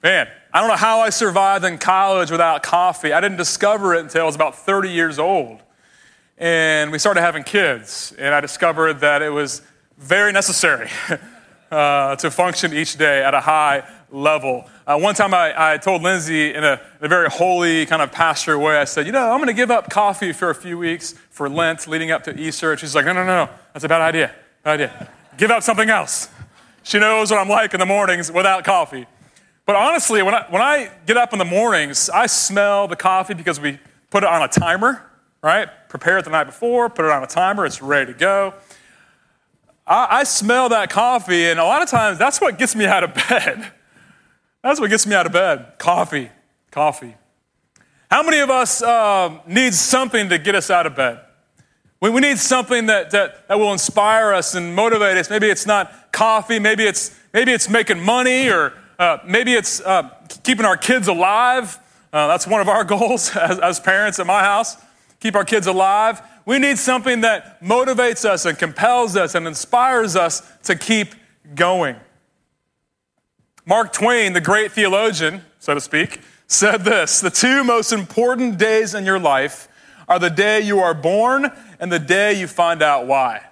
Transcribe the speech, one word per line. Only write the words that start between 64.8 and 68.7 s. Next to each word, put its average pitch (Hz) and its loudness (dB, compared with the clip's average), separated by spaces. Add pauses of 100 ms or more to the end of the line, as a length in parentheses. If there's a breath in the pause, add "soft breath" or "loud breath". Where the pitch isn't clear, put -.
keep 208 -2
our 196 2
kids 202 0
alive. 196 2 (240 loud breath)
We 254 0
need 269 2
something 254 -2
that 220 -2
motivates 240 0
us 190 0
and 160 -2
compels 214 0